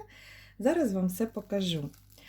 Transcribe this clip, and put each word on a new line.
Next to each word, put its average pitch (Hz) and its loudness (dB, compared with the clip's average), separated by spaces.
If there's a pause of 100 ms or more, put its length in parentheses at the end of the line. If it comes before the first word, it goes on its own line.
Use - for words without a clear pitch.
(580)
Зараз 269 2
вам 185 2
все 202 -2
покажу. 185 -2 (380)